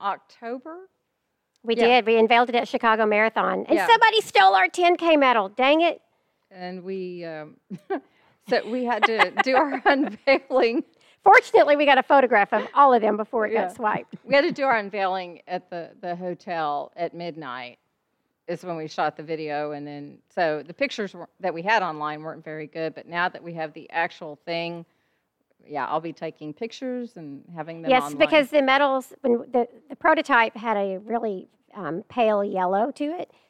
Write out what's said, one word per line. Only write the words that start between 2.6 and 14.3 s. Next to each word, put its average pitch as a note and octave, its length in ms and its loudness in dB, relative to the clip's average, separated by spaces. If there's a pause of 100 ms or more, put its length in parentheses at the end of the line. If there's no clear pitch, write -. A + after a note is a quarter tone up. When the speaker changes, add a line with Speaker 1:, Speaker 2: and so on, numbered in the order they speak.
Speaker 2:
Chicago A3 380 0
Marathon. G#3 600 0
And E4+ 100 2
Speaker 1:
Yeah. - 100 -2
Speaker 2:
somebody A4+ 340 4
stole G4 340 6
our F#4 140 4
ten F4 280 2
K E4 200 4
medal. A#3+ 320 4
Dang C4+ 320 2
it. E4+ 220 0 (480)
Speaker 1:
And F3+ 340 -12
we, F3+ 400 -10
um, D#3 320 -12 (320)
<laughs> - 640 -12
so A#3+ 180 0
we B3 160 -4
had A3+ 200 0
to G#3 280 2 (100)
do C4 140 0
our C#4 260 0
<laughs> - 40 -4
unveiling. C4+ 1000 0 (400)
Speaker 2:
Fortunately, F#4+ 500 6
we D4 120 2
got C4+ 120 6
a C4 60 2
photograph A#3+ 480 4
of G#3 200 -2
all C4+ 220 6
of A3 80 2
them G#3 140 0
before G#3+ 320 -4
it G#3 40 -4
Speaker 1:
Yeah. G#3+ 140 0
Speaker 2:
got F3+ 80 -12
swiped. G#3+ 400 -6 (100)
Speaker 1:
We B3 120 -4